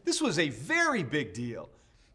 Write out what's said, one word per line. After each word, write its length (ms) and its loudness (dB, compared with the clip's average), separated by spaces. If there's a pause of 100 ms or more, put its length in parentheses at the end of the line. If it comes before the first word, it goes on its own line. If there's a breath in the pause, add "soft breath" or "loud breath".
this 160 0
was 180 2
a 100 4
very 560 0
big 300 -2
deal 340 -8 (460 soft breath)